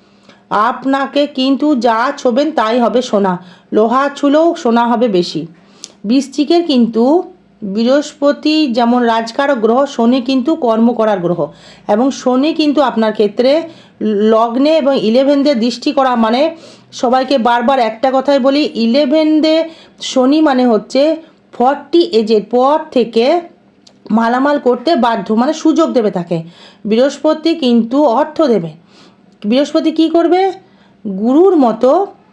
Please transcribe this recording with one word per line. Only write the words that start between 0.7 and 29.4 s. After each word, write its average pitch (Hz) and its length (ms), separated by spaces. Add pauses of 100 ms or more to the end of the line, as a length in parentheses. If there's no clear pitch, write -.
কিন্তু 277 480
যা 233 420
ছোবেন 269 340
তাই 233 280
হবে 233 220
সোনা। 196 360 (360)
লোহা 233 420
ছুলেও 311 400
সোনা 233 320
হবে 240 200
বেশি। 180 400 (560)
বৃশ্চিকের 277 600
কিন্তু 254 600 (400)
বৃহস্পতি 285 1040
যেমন 240 360
রাজকারক 233 540
গ্রহ, 226 280
শনি 247 360
কিন্তু 269 340
কর্ম 233 380
করার 214 260
গ্রহ। 170 280 (400)
এবং 233 240
শনি 262 420
কিন্তু 302 280
আপনার 220 320
ক্ষেত্রে 247 560 (320)
লগ্নে 226 760
এবং 269 200
ইলেভেন 262 460
দে 294 120
দৃষ্টি 240 360
করা 262 240
মানে, 240 400 (360)
সবাইকে 262 460
বারবার 240 420
একটা 226 340
কথাই 277 260
বলি, 277 340
ইলেভেন 294 680
দে 320 280 (320)
শনি 269 400
মানে 254 260
হচ্ছে 262 500 (360)
ফর্টি 285 480
এজের 214 420
পর 262 360 (120)
থেকে 240 500 (720)
মালামাল 247 480
করতে 247 360
বাধ্য, 226 380
মানে 247 200
সুযোগ 311 380
দেবে 214 200
তাকে। 170 320 (420)
বৃহস্পতি 285 720
কিন্তু 240 480
অর্থ 302 380
দেবে। 208 280 (760)